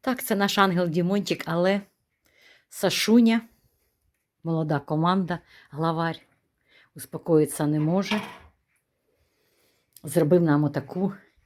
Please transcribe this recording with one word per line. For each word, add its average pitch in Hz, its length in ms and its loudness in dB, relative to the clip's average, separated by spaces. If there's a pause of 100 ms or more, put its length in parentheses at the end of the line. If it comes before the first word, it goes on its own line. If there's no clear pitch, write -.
Так, 254 220 -4
це 214 120 -2
наш 196 220 0
ангел 180 320 2
Дімончик, 180 560 -2
але 185 360 0 (880)
Сашуня, 226 720 2 (1000)
молода 160 360 -2
команда, 170 600 -2 (300)
главарь, 165 500 -4 (760)
успокоїтися 156 720 0
не 151 120 0
може. 190 420 0 (1800)
Зробив 165 380 2
нам 151 220 2
отаку 156 500 -4 (320)